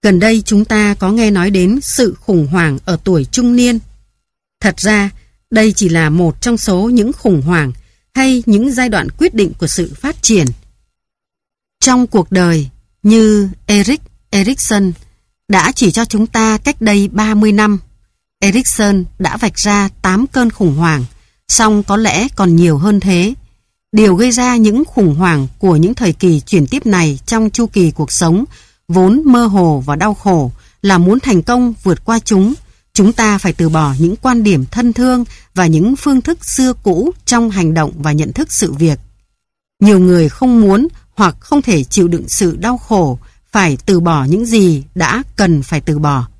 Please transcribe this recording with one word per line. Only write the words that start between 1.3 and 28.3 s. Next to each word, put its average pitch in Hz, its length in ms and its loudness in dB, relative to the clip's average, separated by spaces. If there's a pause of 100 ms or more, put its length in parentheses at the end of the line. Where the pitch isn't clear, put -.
nói 190 200 0
đến 196 320 0
sự - 380 -2
khủng 165 260 0
hoảng 156 380 -2
ở 170 200 -4
tuổi 170 200 0
trung 240 320 -2
niên. 240 220 0 (840)
Thật 185 200 -2
ra, 202 300 0 (400)
đây 220 220 2
chỉ 190 160 -2
là 160 220 0
một 165 300 0
trong 233 180 -2
số 202 320 -2
những 240 220 0
khủng 180 300 0
hoảng 151 300 -2 (420)
hay 262 320 0
những 226 260 2
giai 247 160 -2
đoạn 180 200 -4 (100)
quyết 349 160 0
định 196 240 0
của 165 80 -4
sự 160 280 -6
phát - 280 -10
triển. 185 240 2 (1300)
Trong 247 260 0
cuộc 190 260 -2
đời, 170 360 0 (340)
như 214 460 4 (180)
Erik 208 340 0 (300)
Erikson 202 600 -2 (560)
đã 165 240 0
chỉ 196 180 0
cho 226 140 -2
chúng 220 220 -2
ta 220 320 -2
cách - 240 -4
đây 202 260 2
ba 214 260 -2
mươi 214 180 2
năm, 208 260 0 (600)
Erikson 196 680 0 (140)
đã 151 180 -4
vạch - 220 -4
ra 208 300 0 (140)
tám 196 240 0
cơn 247 240 0
khủng 165 260 -2
hoảng, 156 280 0 (440)
song 214 340 0
có 226 140 -2
lẽ 220 400 -2
còn 180 200 2
nhiều 165 220 4
hơn 202 220 0
thế. 190 340 0 (580)
Điều 214 220 4
gây 233 160 0
ra 247 260 0
những 226 280 2
khủng 185 300 0
hoảng 156 320 0 (120)
của 180 180 2
những 180 180 2
thời 190 180 -2
kỳ 160 280 0
chuyển 156 260 0
tiếp 262 200 -6
này 170 400 0
trong 220 240 -2
chu 233 160 -2
kỳ 180 240 0
cuộc 151 220 -6
sống, 180 320 0 (440)